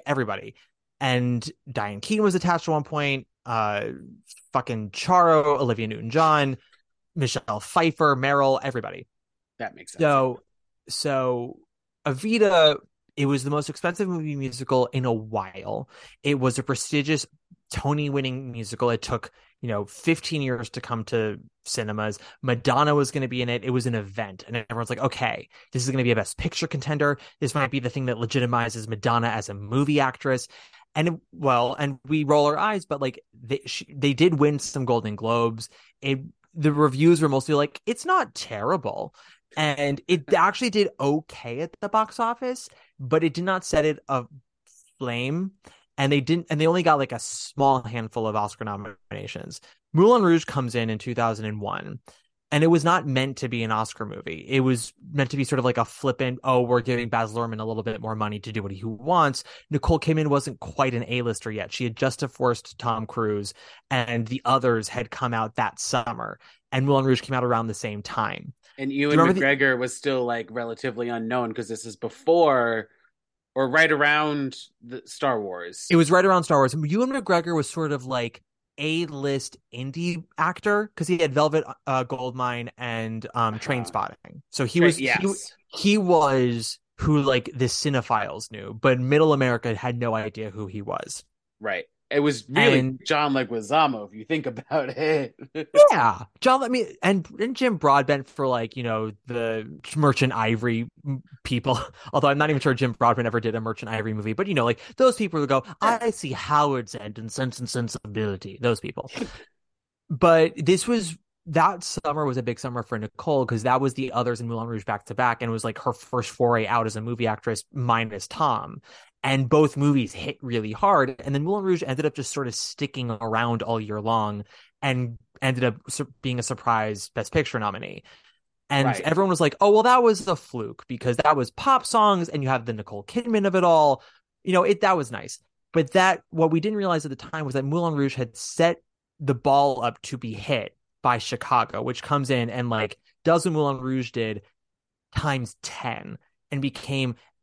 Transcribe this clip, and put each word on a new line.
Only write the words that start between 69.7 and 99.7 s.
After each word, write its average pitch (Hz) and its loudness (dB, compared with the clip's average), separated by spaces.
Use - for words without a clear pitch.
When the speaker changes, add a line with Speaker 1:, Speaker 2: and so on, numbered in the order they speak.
Speaker 2:
was 123 -4
still, 131 -2
like, 117 -4
relatively 117 -6
unknown, 117 -4
'cause 110 -6
this 113 -10
is 113 -14
before 123 2
or 131 0
right 160 6
around 147 2
the 123 -14
Star 131 -2
Wars. 90 -10
Speaker 1:
It 175 6
was 160 6
right 185 6
around 185 4
Star 151 4
Wars. 131 4
Ewan 165 0
McGregor 175 0
was 147 0
sort 156 -4
of, 135 -4
like, 123 -4
A-list 143 -4
indie 160 -6
actor, 208 0
'cause 160 -4
he 180 2
had 160 2
Velvet, 151 2
uh, 131 0
Goldmine 123 -6
and, 113 -6
um, 113 0
Speaker 2:
Uh-huh. 110 -10
Speaker 1:
Trainspotting. - -6
So 135 -2
he 170 0
Speaker 2:
Tra-, 170 8
Speaker 1:
was, 160 4
he, 135 -4
Speaker 2:
yes. 98 -2
Speaker 1:
he 202 2
was 135 2
who, 151 4
like, 131 2
the 131 0
cinephiles 113 -2
knew, 101 -12
but 127 2
middle 147 4
America 123 0
had 120 -4
no 120 -2
idea 110 -6
who 104 -10
he 101 -10
was. - -10
Speaker 2:
Right. 98 -6
It 143 2
was 143 0
really 135 4
Speaker 1:
And 131 -2
Speaker 2:
John 147 2
Leguizamo, 117 0
if 95 -20
you 107 -16
think 156 -4
about 127 -4
it. 143 -2
<laughs> 156 -8
Speaker 1:
Yeah. 117 2
John, 262 4
I 254 -4
mean, 247 0
and, 185 2
and 233 -4
Jim 233 0
Broadbent 139 4
for, - -4
like, 120 -2
you 127 -6
know, 110 -2
the 117 -6